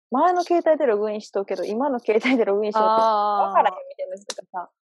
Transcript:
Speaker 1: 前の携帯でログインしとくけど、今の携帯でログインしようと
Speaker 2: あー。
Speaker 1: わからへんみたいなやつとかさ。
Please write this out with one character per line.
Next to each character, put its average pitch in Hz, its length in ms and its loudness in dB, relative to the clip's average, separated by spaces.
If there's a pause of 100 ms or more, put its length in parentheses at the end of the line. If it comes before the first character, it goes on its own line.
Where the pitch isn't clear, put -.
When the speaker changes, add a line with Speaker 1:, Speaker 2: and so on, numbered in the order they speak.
(100)
Speaker 1:
前 320 220 2
の 359 120 0
携 339 220 0
帯 311 120 4
で 302 80 0
ロ 208 120 2
グ 214 120 -2
イ 208 60 -6
ン 214 40 -10
し - 100 -18
と 196 140 -4
く - 40 -10
け 190 80 -4
ど、 180 80 -6
今 247 260 -2
の 240 80 -4
携 220 260 0
帯 254 120 2
で 226 80 2
ロ 196 120 2
グ 214 80 0
イ 208 40 -2
ン 208 40 -2
し 220 40 -6
よ 214 60 4
う - 20 4
と 220 40 4
Speaker 2:
あ 208 560 2
ー。 196 40 -2
Speaker 1:
わ 196 40 -6
か 208 100 4
ら 208 80 2
へ - 20 0
ん 185 160 -14
み - 80 -18
た 190 80 -8
い 185 40 -8
な 185 60 -10
や 196 60 -12
つ 202 60 -20
と - 100 -12
か 185 160 -16
さ。 175 180 -10 (120)